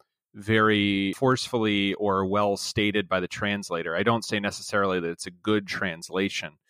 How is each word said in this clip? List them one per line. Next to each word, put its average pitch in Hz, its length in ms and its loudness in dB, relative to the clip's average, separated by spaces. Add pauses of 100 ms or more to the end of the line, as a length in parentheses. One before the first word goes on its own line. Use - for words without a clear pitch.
(340)
very 101 800 4
forcefully 110 800 0
or 98 300 0
well 101 320 2
stated 104 520 -2
by 92 120 0
the 90 80 -4
translator. 92 680 -4
I 90 80 0
don't 113 220 0
say 107 160 -2
necessarily 98 600 0
that 85 100 -2
it's - 160 -10
a 92 40 -12
good 101 360 0
translation, 87 920 -4 (120)